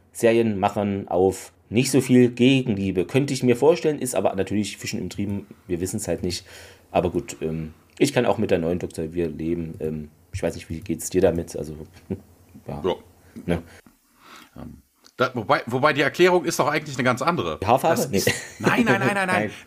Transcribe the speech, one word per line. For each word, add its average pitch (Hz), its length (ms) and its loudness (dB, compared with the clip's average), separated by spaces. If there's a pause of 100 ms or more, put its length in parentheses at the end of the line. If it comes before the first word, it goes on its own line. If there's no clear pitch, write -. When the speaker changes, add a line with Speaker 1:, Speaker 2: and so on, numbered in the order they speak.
(120)
Speaker 1:
Serienmachern 101 960 2
auf 92 440 2 (180)
nicht 131 200 2
so 143 100 4
viel 123 300 6
Gegenliebe. 113 760 2
Könnte 139 300 0
ich 131 80 -4
mir 123 140 4
vorstellen, 156 420 2
ist 127 160 -4
aber 101 200 0
natürlich 101 440 -2
Fischen - 220 -8
im 92 100 -6
Trieben, 101 360 -4 (200)
wir 87 140 -4
wissen's 95 280 -4
halt 85 140 -2
nicht. 90 240 -6 (440)
Aber 90 200 2
gut, - 320 -6
ähm, 80 320 -6 (240)
ich 139 140 2
kann 123 120 2
auch 104 140 2
mit 104 120 -2
der 95 80 4
neuen 87 200 -2
Doktor 82 340 -8
Wir 85 160 -2
leben. 80 520 -6
Ähm, 78 300 -6 (220)
ich - 100 -6
weiß 85 120 -2
nicht, 85 160 -16
wie 82 100 -8
geht's - 300 -6
dir 92 100 2
damit? 85 360 0
Also, 78 180 -10 (340)
<laughs> - 600 -14
ja. 73 160 -10
Speaker 2:
Ja. 87 100 0 (500)
Speaker 1:
Ne? 85 180 -2 (960)
Speaker 2:
Ähm, - 260 -16 (340)
da, 131 180 0
wobei, 127 320 0
wobei 131 260 2
die 147 100 0
Erklärung 175 420 4
ist 165 160 -2
doch 135 80 2
eigentlich 147 280 -4
eine 123 80 -2
ganz 123 180 2
andere. 123 380 0
Speaker 1:
Die 98 60 -4
Haarfarbe? 135 360 4
Speaker 2:
Das 143 80 -4
Speaker 1:
Nee. 98 80 0
Speaker 2:
ist, - 120 2 (300)
nein, 226 240 2
nein, 196 160 4
nein, 196 140 0
nein, - 0 -
Speaker 1:
<laughs> - 0 -
Speaker 2:
nein. 196 140 0
Speaker 1:
Nein. 185 220 0 (160)